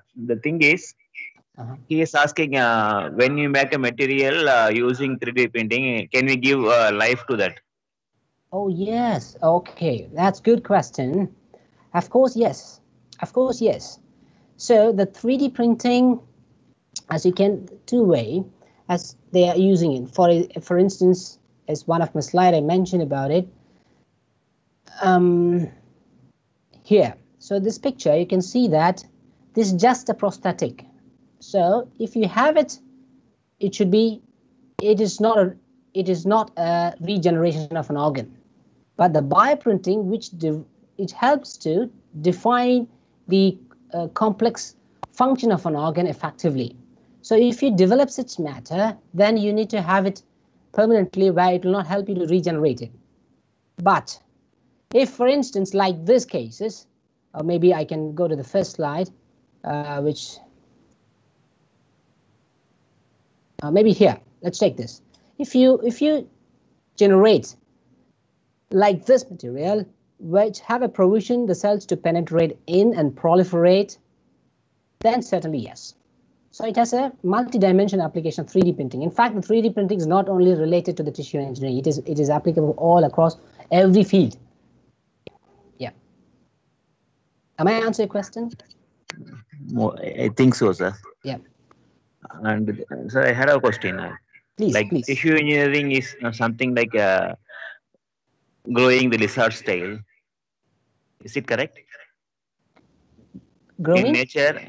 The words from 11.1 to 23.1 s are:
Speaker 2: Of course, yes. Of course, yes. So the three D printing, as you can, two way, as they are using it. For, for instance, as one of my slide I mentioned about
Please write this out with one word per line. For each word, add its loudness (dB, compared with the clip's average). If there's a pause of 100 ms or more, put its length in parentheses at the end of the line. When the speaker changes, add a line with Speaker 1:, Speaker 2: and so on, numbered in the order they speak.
Speaker 2:
Of -4
course, 2
yes. -4 (420)
Of -10
course, -2
yes. -2 (580)
So 4
the 2
three -2
D 0
printing, 2 (880)
as -6
you 4
can, -2 (180)
two 0
way, 0 (440)
as -6 (140)
they 4
are 0
using 4
it. -6
For, 4 (180)
for -2
instance, 2 (280)
as -6
one 0
of -4
my -2
slide 4
I 2
mentioned 0
about -4